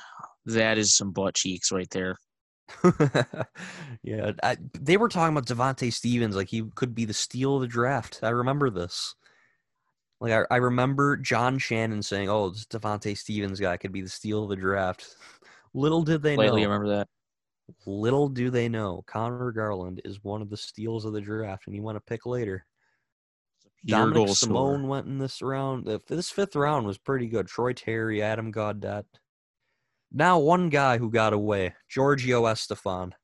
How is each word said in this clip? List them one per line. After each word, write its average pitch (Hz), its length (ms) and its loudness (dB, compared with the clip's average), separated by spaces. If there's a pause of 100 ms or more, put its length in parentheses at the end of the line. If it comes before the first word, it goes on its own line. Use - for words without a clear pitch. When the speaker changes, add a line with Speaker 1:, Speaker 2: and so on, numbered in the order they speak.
(460)
Speaker 1:
that 110 320 2
is 104 180 4
some 101 140 -2
butt 98 240 -2
cheeks - 360 -2
right 92 200 -2
there. 92 260 -4 (680)
Speaker 2:
<laughs> 143 680 2 (560)
Yeah, 107 280 -4 (100)
I, 123 140 0 (240)
they 151 160 4
were 226 120 4
talking 165 280 2
about 135 120 -2
Devontae 127 440 0
Stevens 117 440 0
like 98 120 0
he 113 140 -4 (140)
could 123 180 -2
be 113 100 -2
the 107 80 -4
steal 131 440 0
of 131 60 0
the 127 40 -2
draft. 120 560 -2
I 110 80 0
remember 127 400 2
this. 87 440 -6 (1040)
Like, 117 120 0
I, 110 100 6 (120)
I - 40 6
remember 131 580 4
John 127 420 0
Shannon 113 440 -2
saying, 98 260 -2
"Oh, 101 220 2
this 107 160 -12
Devontae 107 500 -4
Stevens 101 440 -4
guy 90 160 0
could 95 160 -8
be 95 100 -6
the 92 60 -10
steal 107 360 -4
of 101 60 -6
the 101 60 -2
draft." 95 600 -2 (280)
<laughs> - 300 -20
Little 156 280 2
did 156 200 2
they 147 140 2
Speaker 1:
Lately, 107 260 6
Speaker 2:
know. 104 80 2
Speaker 1:
remember 104 260 0
that. 101 120 -2 (760)
Speaker 2:
Little 120 420 2
do 123 220 -2
they 120 180 2
know, 104 380 -4
Connor 120 460 -4
Garland 98 520 -4
is 101 200 -12
one 104 180 -4
of 101 80 -8
the 104 60 -6
steals 110 480 -8
of 110 80 -6
the 107 80 -6
draft, 104 460 -8
and 98 80 -10
he 101 60 -8
went 107 180 -8
a - 20 -10
pick - 240 -10
later. 113 400 -4 (1200)
Speaker 1:
Pure 110 120 2
Speaker 2:
Dominic 110 280 4
Speaker 1:
goal 98 80 2
Speaker 2:
Simone 131 460 2
Speaker 1:
scorer. 135 80 -4
Speaker 2:
went 135 180 -4
in 135 120 -6
this 135 240 -6
round. 135 460 -4
If 107 180 -4
this 160 240 -4
fifth 196 260 -2
round 143 300 2
was 98 120 -2
pretty 131 280 -2
good. 110 200 -2
Troy 123 280 -2
Terry, 110 480 -2
Adam 110 300 -2
Gaudette. 104 520 -4 (1080)
Now 170 280 4
one 170 320 4
guy 139 280 4
who 117 120 -2
got 110 240 4
away, 101 400 0 (160)
Giorgio 127 540 2
Estefan. 95 680 -2 (120)